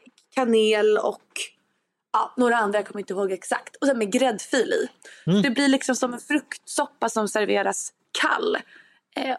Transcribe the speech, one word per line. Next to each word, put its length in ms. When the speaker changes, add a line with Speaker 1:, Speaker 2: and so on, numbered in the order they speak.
Speaker 1:
kanel 640
och, 240
ja, 240
några 200
andra, 220
jag 80
kommer 140
inte 120
ihåg 200
exakt. 440
Och 100
sen 120
med 140
gräddfil 600
i. 160
Speaker 2:
Mm. 120
Speaker 1:
Det 80
blir 180
liksom 280
som 180
en 60
fruktsoppa 880
som 200
serveras 640
kall. 360
Eh, 220